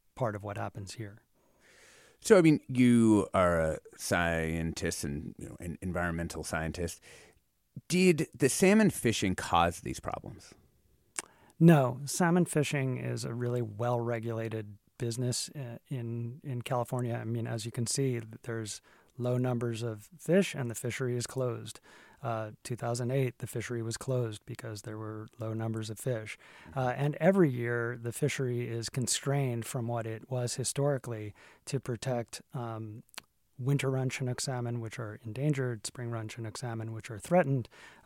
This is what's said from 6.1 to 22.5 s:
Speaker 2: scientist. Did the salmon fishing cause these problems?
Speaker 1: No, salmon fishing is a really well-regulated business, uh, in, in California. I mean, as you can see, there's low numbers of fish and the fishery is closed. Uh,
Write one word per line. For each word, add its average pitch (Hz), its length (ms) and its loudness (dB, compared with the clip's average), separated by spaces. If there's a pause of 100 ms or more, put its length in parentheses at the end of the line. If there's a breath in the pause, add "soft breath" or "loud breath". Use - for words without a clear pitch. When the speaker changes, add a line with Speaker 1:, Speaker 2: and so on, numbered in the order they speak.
Speaker 2:
scientist. 80 580 -4 (840 soft breath)
Did 175 400 6 (100)
the 143 120 4
salmon 196 420 6
fishing 107 460 2
cause 87 460 2
these - 180 -6
problems? - 520 -10 (1080 soft breath)
Speaker 1:
No, 139 460 8
salmon 175 380 4
fishing 131 540 0
is 123 260 -4
a 127 80 -6
really 120 300 -2
well-regulated 113 1160 -4 (200)
business, 120 560 -2
uh, 123 240 -10 (100)
in, 120 540 -6
in 123 200 -6
California. 123 580 -2
I 113 40 -8
mean, 117 220 -2
as 117 180 -4
you 117 60 -8
can 120 160 -4
see, 127 340 0 (220)
there's 113 380 -8 (360 soft breath)
low 123 220 0
numbers 120 460 -2
of 110 240 -8 (100)
fish - 380 2
and 120 120 -4
the 113 60 -6
fishery 123 420 -2
is 120 100 -4
closed. 113 520 -4 (420 soft breath)
Uh, 110 300 -4 (140)